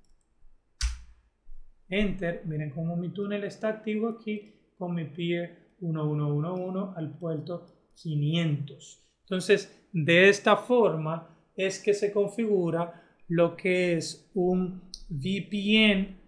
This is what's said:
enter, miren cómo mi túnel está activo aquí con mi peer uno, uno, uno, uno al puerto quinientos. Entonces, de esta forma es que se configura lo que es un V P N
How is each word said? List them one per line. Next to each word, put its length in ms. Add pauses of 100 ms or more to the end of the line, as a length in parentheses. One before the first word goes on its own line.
(1900)
enter, 560
miren 240
cómo 260
mi 140
túnel 340
está 240
activo 400
aquí 720
con 160
mi 100
peer 760
uno, 300
uno, 240
uno, 200
uno 420
al 220
puerto 760
quinientos. 1120 (180)
Entonces, 680
de 380
esta 260
forma 720 (260)
es 240
que 140
se 180
configura 920 (260)
lo 260
que 440
es 340
un 580 (200)
V 400
P 420
N 240 (120)